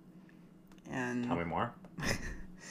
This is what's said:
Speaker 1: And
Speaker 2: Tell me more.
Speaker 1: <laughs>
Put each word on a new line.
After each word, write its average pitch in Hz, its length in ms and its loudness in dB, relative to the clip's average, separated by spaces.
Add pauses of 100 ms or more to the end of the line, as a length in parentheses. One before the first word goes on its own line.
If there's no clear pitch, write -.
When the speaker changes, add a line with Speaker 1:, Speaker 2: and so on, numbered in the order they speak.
(880)
Speaker 1:
And 123 360 2
Speaker 2:
Tell 120 100 4
me 85 80 4
more. 85 300 4 (260)
Speaker 1:
<laughs> 147 60 2 (640)